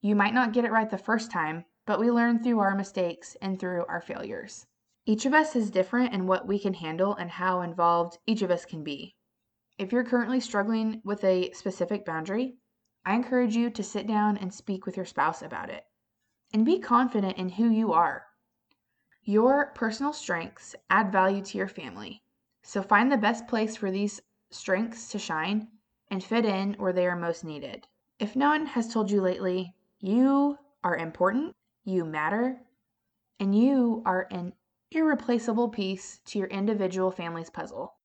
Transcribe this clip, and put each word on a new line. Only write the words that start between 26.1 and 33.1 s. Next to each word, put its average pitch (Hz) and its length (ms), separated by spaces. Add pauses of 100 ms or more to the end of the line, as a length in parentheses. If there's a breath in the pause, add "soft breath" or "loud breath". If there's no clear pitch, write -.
fit 226 220
in 196 300
where 202 180
they 180 140
are 180 100
most 170 260
needed. 151 460 (300)
If 214 180
no 277 140
one 311 160
has 233 260
told 208 180
you 202 120
lately, 185 520 (300)
you 277 540 (240)
are 175 160
important, 190 580 (300)
you 185 180
matter, 196 560 (800)